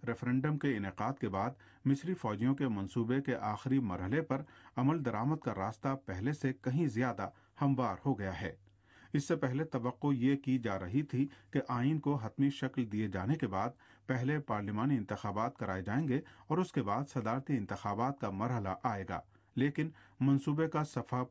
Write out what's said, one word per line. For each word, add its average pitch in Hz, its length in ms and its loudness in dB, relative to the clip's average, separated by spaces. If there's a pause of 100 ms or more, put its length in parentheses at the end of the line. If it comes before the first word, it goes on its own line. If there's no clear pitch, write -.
ریفرنڈم 131 520 0
کے 139 180 0
انعقاد 104 440 -2
کے 113 80 -2
بعد 98 220 0 (340)
مصری 139 300 2
فوجیوں 117 400 2
کے 139 140 0
منصوبے 113 540 0
کے 131 140 0
آخری 107 420 0
مرحلے 101 440 0
پر 143 200 -2 (340)
عمل 143 280 2
درآمد 117 320 0
کا 113 180 -2
راستہ 101 340 -2 (180)
پہلے 101 260 -2
سے 143 200 0
کہیں 147 340 0
زیادہ 110 440 -2 (320)
ہموار 123 340 2 (100)
ہو 127 120 2
گیا 95 220 -4
ہے۔ 87 120 -4 (600)
اس 143 160 0
سے 175 80 2
پہلے 135 280 0
توقع 123 480 -2
یہ 135 240 4
کی 131 220 0
جا 107 200 -2
رہی 95 240 0
تھی 139 260 0 (220)
کہ 143 180 0
آئین 135 320 2
کو 147 140 0
حتمی 139 360 2
شکل 123 420 -2
دیے 107 160 0
جانے 98 260 0
کے 151 120 0
بعد 98 220 0 (380)
پہلے 131 320 0
پارلیمانی 110 580 0
انتخابات 107 640 -2
کرائے 95 240 -2
جائیں 123 260 0
گے 135 120 2 (260)
اور 160 120 0
اس 180 140 0
کے - 100 0
بعد 104 300 0
صدارتی 127 440 0
انتخابات 104 640 -2
کا 107 100 -2
مرحلہ 107 380 -2 (140)
آئے 101 260 -2
گا، 87 120 -4 (340)
لیکن 147 360 0 (300)
منصوبے 139 480 4
کا 156 160 0
صفحہ 127 460 -4